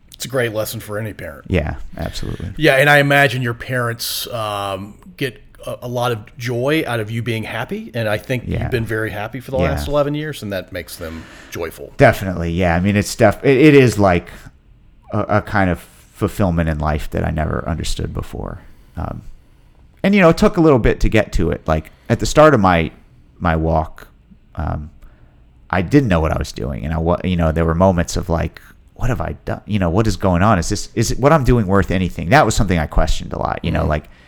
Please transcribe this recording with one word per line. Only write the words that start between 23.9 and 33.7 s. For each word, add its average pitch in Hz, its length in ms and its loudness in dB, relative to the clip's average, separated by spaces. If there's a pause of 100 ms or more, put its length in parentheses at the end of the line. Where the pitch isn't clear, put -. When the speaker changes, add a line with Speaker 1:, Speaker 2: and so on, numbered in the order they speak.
Speaker 2:
um, 80 340 -6 (800)
I 92 120 0
didn't 135 280 2
know 85 120 2
what 76 100 0
I - 60 0
was - 140 -6
doing, 62 340 -8
and 80 80 -4
I 80 40 -2
wa-, 82 260 0
you 90 120 0
know, 82 160 2
there 82 140 0
were 82 100 2
moments 87 400 2
of, 85 140 -4
like, 82 320 -4 (340)
"What - 140 -2
have 101 100 0
I 80 240 -6
done? - 220 -8
You 101 140 -2
know, 87 100 2
what 107 180 2
is 104 80 0
going 87 260 2
on? 104 160 4
Is 82 120 -2
this, - 260 -4
is 113 160 0
it, 110 80 -4
what 143 140 4
I'm 151 100 4
doing 117 240 2
worth 95 240 2
anything?" 87 380 -2
That 131 160 6
was 110 100 0
something 92 240 2
I 76 80 -2
questioned - 460 0
a - 40 -6
lot, - 260 -4
you 82 60 -2
know, 80 120 0